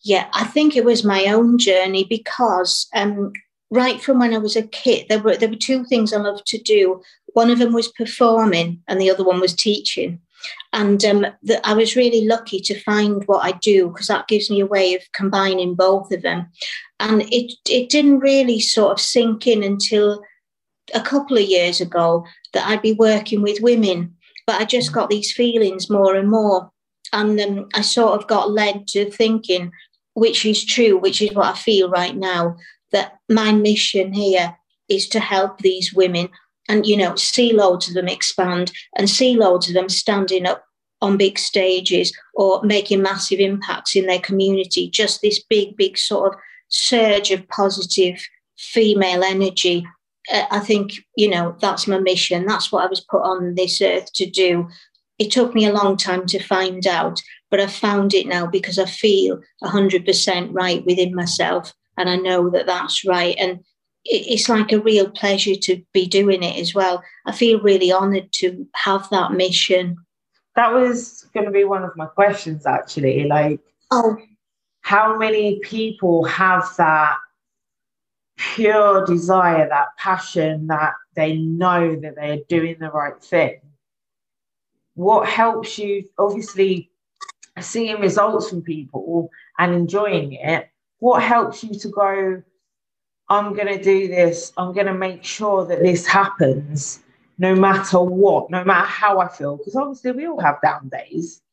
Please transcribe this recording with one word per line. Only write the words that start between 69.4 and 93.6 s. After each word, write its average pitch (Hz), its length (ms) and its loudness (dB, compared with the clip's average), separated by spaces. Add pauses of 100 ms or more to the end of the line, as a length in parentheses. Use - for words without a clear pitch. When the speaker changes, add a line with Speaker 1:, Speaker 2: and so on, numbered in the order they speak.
Speaker 2:
That 226 160 4
was 247 640 -2
gonna 202 160 -2
be 196 140 4
one 196 200 -2
of 180 120 -12
my 156 100 -10
questions, 165 600 -2
actually. 139 580 -2
Like, 147 360 0 (300)
Speaker 1:
Oh. 226 260 2 (640)
Speaker 2:
how 220 380 2
many 214 420 0
people 190 640 0
have 185 540 0
that 156 380 2 (1200)
pure 208 640 2
desire, 175 640 2
that 147 200 0 (100)
passion, 156 720 -4
that 156 260 -2 (200)
they 160 220 -2
know 170 600 0
that 151 200 -12
they're 147 320 -6
doing 165 320 -2
the 160 100 -10
right 147 320 -6
thing? - 380 0 (1300)
What 202 340 2
helps 226 500 -2
you, 202 260 -4 (140)
obviously, 196 720 -2 (720)
seeing 220 400 -6
results 202 500 0
from 175 120 -8
people 160 680 -6 (280)
and 175 160 2
enjoying 175 600 -2
it, 147 340 -4 (300)
what 233 240 2
helps 226 420 0
you 208 140 -10
to 208 100 -12
go, 196 540 -2 (840)
"I'm 208 260 0
gonna 202 280 -4